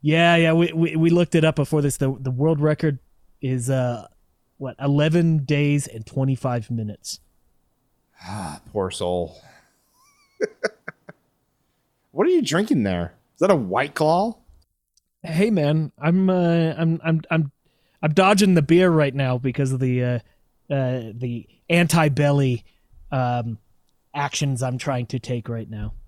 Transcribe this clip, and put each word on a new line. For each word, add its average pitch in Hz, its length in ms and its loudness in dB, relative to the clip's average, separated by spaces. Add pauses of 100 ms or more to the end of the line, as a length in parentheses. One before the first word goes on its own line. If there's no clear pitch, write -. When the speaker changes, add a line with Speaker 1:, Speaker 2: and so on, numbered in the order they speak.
Speaker 1:
Yeah, 165 340 4
yeah, 165 180 4
we, 165 200 2
we, 160 240 0
we 165 140 4
looked 170 260 2
it 156 80 4
up 156 100 2
before 151 260 0
this. 143 180 0
The, 135 200 -2
the 135 140 -6
world 147 280 0
record 151 380 0 (420)
is, 127 300 -4
uh, 123 380 -2 (500)
what, 131 220 -12
eleven 156 640 2
days 143 420 0
and 110 180 -14
twenty-five 127 680 -4
minutes. 110 480 -8 (1000)
Speaker 2:
Ah, 90 400 -14 (120)
poor 95 180 -4
soul. 90 500 -6 (1000)
<laughs> - 80 -4 (1600)
What 190 160 0
are 359 40 2
you 339 120 2
drinking 190 400 0
there? 90 320 -2 (220)
Is - 40 -6
that 190 100 2
a 185 60 6
White 123 380 -2
Claw? 175 420 0 (840)
Speaker 1:
Hey, 165 280 0
man, 156 480 0
I'm, 185 300 2
uh, 170 480 2
I'm, 165 260 0
I'm, 160 280 0
I'm, 160 220 0 (500)
I'm 156 100 0
dodging 190 400 4
the 170 80 6
beer 170 300 4
right 147 240 2
now 131 240 -2
because 131 340 -2
of 127 80 -4
the, 123 240 0
uh, 123 140 -2 (520)
uh, 127 440 -4
the 120 320 -8 (240)
anti-belly, 143 960 2 (440)
um, 120 460 -4 (580)
actions 143 480 -4
I'm 127 140 -4
trying 123 300 -4
to 131 120 -8
take 120 300 -8
right 117 220 -8
now. 107 240 -10 (140)